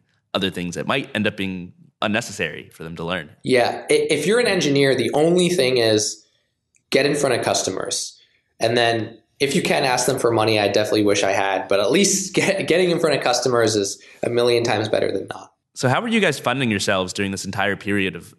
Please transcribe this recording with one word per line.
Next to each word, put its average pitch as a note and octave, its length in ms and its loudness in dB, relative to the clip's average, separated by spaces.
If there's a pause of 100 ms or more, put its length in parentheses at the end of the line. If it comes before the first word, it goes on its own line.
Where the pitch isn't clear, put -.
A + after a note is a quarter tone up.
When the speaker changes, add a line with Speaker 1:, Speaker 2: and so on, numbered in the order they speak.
(340)
Speaker 1:
other G2 160 0
things F2 260 -6
that D2+ 120 -6
might C3+ 260 -2
end G#2+ 140 0
up G2+ 80 -4
being F#2 380 -8 (280)
unnecessary F#2+ 680 -4
for - 140 -18
them E2 120 -12
to E2+ 80 -10
learn. E2+ 260 -6 (140)
Speaker 2:
Yeah. A#2+ 460 0
I-, D3 200 2
if D3 160 0
you're A3 140 2
an A#3 80 2
engineer, C#3 480 2
the A#2 160 -2
only F3 380 2
thing B2+ 280 2
is A2 480 0 (640)
get C3+ 160 2
in D3 100 0
front C3+ 200 0
of B2 80 -2
customers. - 720 -4 (440)
And A#2 160 0
then A#2 400 0 (240)
if C#3 120 0
you F3+ 80 2
can D3+ 220 0
ask B2+ 220 0
them C3 120 0
for A#2 140 2
money, A2 260 2
I G2+ 120 2
definitely G#2+ 340 2
wish G2+ 200 2
I G2 80 2
had, G2 360 0
but G2 140 2
at G#2 100 2
least - 420 2
<laughs> - 0 -
get, D#3+ 340 0
getting F3 240 2
in D#3+ 100 0
front D3+ 160 2
of - 60 -4
customers A#2+ 520 2
is G2+ 260 -4 (220)
a - 60 0
million A#2+ 340 2
times A2 240 0
better - 240 0
than - 220 -6
not. - 180 -18 (220)
Speaker 1:
So B2+ 160 0
how C#3+ 100 2
were A#3 80 -4
you A3+ 140 2
guys D#3+ 180 2
funding B2+ 320 0
yourselves F#2+ 400 0
during G2 200 -2
this G2 120 -8
entire G2 320 -2
period F#2+ 400 -2
of - 240 -18